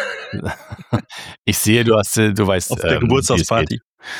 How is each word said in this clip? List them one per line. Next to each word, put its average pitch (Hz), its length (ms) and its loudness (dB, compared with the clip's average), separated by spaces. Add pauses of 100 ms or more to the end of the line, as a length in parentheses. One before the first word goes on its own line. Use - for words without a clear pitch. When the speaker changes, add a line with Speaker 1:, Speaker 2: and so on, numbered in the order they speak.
(420)
Speaker 1:
<laughs> - 640 -8 (400)
Ich - 140 -2
sehe, 113 260 4
du 113 120 6
hast, 101 220 0
äh, 107 140 4
du 98 140 2
weißt, 95 260 0
Speaker 2:
Auf 117 80 -4
der 82 100 0
Speaker 1:
ähm, - 20 4
wie 78 40 2
es 76 60 -4
Speaker 2:
Geburtstagsparty. 117 760 0
Speaker 1:
geht. 117 60 -14 (380)